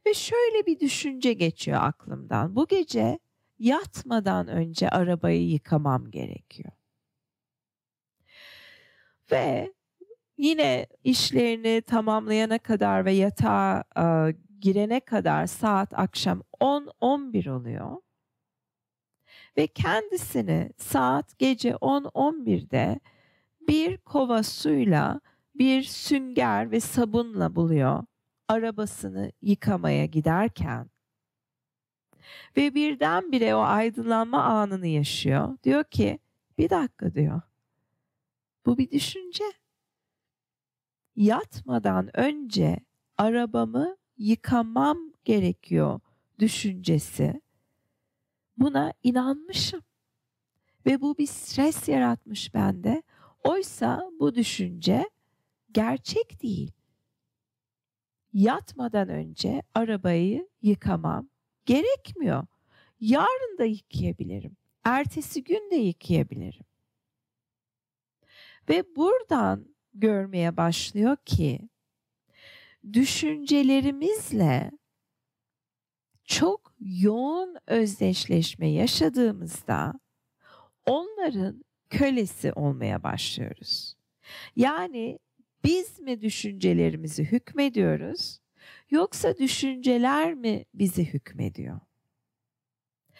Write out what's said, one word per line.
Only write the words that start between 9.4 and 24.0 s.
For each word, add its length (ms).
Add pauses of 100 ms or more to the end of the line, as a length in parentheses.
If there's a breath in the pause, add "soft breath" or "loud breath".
yine 500 (160)
işlerini 800
tamamlayana 760
kadar 480
ve 60
yatağa, 720 (140)
e, 380 (240)
girene 400
kadar 480
saat 520
akşam 440 (160)
on, 320 (100)
on 320
bir 120
oluyor. 560 (1600 loud breath)
Ve 100
kendisini 1120
saat 600
gece 360
on, 280 (100)
on 320
birde 540 (680 soft breath)
bir 300
kova 460